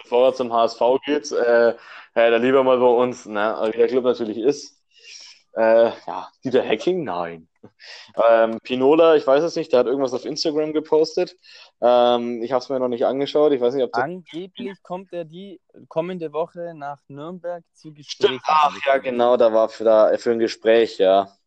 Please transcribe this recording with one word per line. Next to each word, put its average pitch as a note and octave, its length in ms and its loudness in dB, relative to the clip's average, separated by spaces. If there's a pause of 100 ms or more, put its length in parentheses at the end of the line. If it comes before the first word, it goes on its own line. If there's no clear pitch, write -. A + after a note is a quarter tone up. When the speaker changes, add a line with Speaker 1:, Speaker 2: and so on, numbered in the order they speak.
Speaker 1:
bevor B2 260 2
er B2+ 60 0
zum A#2+ 180 -6
H A#2 120 2
S A2 100 -2
V B2+ 300 0
geht, D3 280 -4
äh, A#2 420 2 (400)
hätte A#2 180 4
er A#2 60 2
lieber C3 260 4
mal B2+ 140 4
bei B2 80 4
uns, B2 400 0
ne? G#2+ 460 -4
Wie A2+ 40 -10
der A#2 120 2
Club B2 160 -2
natürlich A#2 340 -4
ist. C3+ 440 -4 (720)
Äh, A2+ 360 2 (160)
ja, F#2 240 -12 (140)
Dieter B2 180 0
Hecking? D#3 420 -4
Nein. E2+ 440 -10 (840)
Ähm, A2+ 320 2
Pinola, D3+ 540 4
ich D3 100 -2
weiß C#3 160 2
es E3 140 -8
nicht, D#3+ 160 -4
der B2 80 4
hat B2+ 60 0
irgendwas C3 280 -4
auf A#2+ 100 -10
Instagram D#3 480 -4
gepostet. D#3 640 -2 (460)
Ähm, A#2+ 600 2
ich A#2+ 100 -6
hab's B2+ 160 -4
mir C3+ 100 -6
noch B2+ 100 -2
nicht A#2+ 160 -4
angeschaut. C#3+ 480 0
Ich B2+ 80 -2
weiß B2 140 0
nicht, C3+ 100 -2
ob A#2 80 -6
der A#2+ 120 -2
Speaker 2:
Angeblich F#3 760 -14
kommt F#3 300 -16
er E3+ 120 -12
die F3 360 -20 (280)
kommende E3 440 -8
Woche E3+ 420 -8
nach C#3+ 340 -14
Nürnberg E3+ 560 -14 (100)
zu D#3 180 -20
Gesprächen. - 420 -4
Speaker 1:
Stimmt, B2 120 -12
ach D3+ 280 2 (120)
ja, C#3 120 2
genau, B2 380 0
da A#2 160 4
war A2 160 2
für, - 160 -14
da, G#2+ 320 4
für - 160 -4
ein A#2 60 0
Gespräch, A2+ 600 2
ja. G2 380 2 (100)